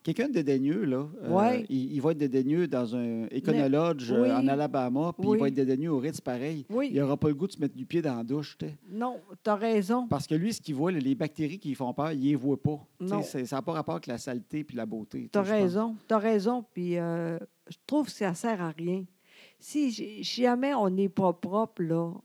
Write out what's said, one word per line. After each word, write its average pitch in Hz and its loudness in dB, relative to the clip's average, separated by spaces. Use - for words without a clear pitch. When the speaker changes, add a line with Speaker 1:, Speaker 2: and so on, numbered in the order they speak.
Speaker 1:
Quelqu'un 226 0
de 277 -2
dédaigneux, 143 2
là, 135 0
euh, - -6
Speaker 2:
Ouais. 220 4
Speaker 1:
il, 135 -2
il 139 -2
va 160 2
être 156 -2
dédaigneux 143 2
dans 123 -2
un 117 -2
Econolodge, 139 2
Speaker 2:
Mais 220 4
Speaker 1:
euh, 127 4
en - 2
Speaker 2:
Oui. 135 4
Speaker 1:
Alabama, 139 0
puis 190 0
Speaker 2:
Oui. 214 6
Speaker 1:
il 226 2
va 139 4
être 135 -2
dédaigneux 135 2
au 135 2
Ritz 143 -4
pareil. 139 -4
Speaker 2:
Oui. 262 0
Speaker 1:
Il 139 2
aura 143 2
pas 156 0
le 147 2
goût 156 -2
de - -6
se - -16
mettre 143 -2
du 127 -8
pied 170 -2
dans 139 -2
la 117 -6
douche, 139 -6
tu 160 -6
sais. 151 -12
Speaker 2:
Non, 233 -6
t'as 214 2
raison. 226 2
Speaker 1:
Parce 139 0
que - 0
lui, 180 2
ce - -6
qu'il 151 -6
voit, 156 0
là, 175 0
les 135 2
bactéries 156 -4
qui 135 -4
font 123 -4
peur, 151 -2
il 135 -2
les 143 4
voit 131 0
pas. 147 -2
Tu 180 -4
sais, 196 0
Speaker 2:
Non. 208 0
Speaker 1:
c'est, 135 -4
ça 135 -4
a 135 -2
pas 170 -4
rapport 160 -4
avec 165 -8
la 151 -4
saleté 135 -6
puis 127 -12
la 113 -4
beauté, 110 -8
tu 123 -8
sais, - -16
Speaker 2:
T'as 202 2
Speaker 1:
je 196 0
pense. 214 4
Speaker 2:
raison, 214 0
t'as 220 2
raison. 220 2
Puis, 175 -2
euh, 170 -2
je - -18
trouve 285 0
que - -12
ça 190 -2
sert 220 -2
à 170 -2
rien. 175 -4
Si 285 0
j-, 214 -8
jamais 247 2
on 214 4
n'est 190 2
pas 190 4
propre, 196 -2
là, 165 0